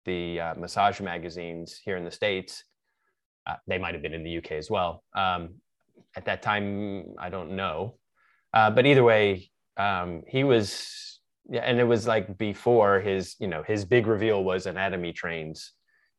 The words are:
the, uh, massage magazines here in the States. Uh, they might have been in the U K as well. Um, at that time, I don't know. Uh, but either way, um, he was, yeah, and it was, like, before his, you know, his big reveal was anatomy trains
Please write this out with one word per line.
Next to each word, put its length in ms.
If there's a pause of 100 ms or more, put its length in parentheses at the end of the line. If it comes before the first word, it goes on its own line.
the, 340
uh, 140
massage 460
magazines 840
here 120
in 80
the 60
States. 540 (800)
Uh, 100 (100)
they 120
might 160
have 80
been 120
in 100
the 60
U 100
K 160
as 140
well. 340 (100)
Um, 420 (600)
at 100
that 160
time, 760
I 120
don't 260
know. 420 (540)
Uh, 180
but 160
either 180
way, 460 (260)
um, 500
he 180
was, 760 (280)
yeah, 140
and 180
it 40
was, 220
like, 320
before 640
his, 380
you 100
know, 140
his 220
big 220
reveal 380
was 220
anatomy 460
trains 600 (460)